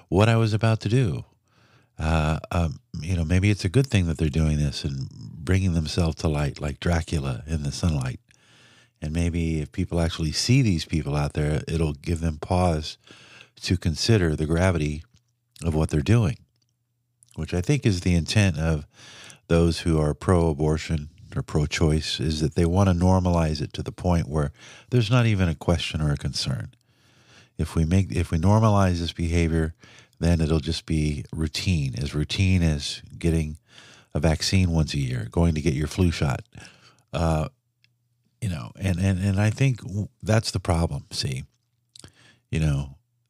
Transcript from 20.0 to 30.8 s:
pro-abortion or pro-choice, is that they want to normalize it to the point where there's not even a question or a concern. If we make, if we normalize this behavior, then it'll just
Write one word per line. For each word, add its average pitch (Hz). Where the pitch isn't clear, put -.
pro-abortion 76
or 69
pro-choice, 78
is 78
that 76
they 87
want 92
to 92
normalize 85
it -
to 73
the -
point 87
where 73
there's 113
not 123
even 95
a 80
question -
or 76
a 71
concern. -
If 82
we 82
make, 90
if 87
we 85
normalize 98
this 82
behavior, 82
then -
it'll 80
just 78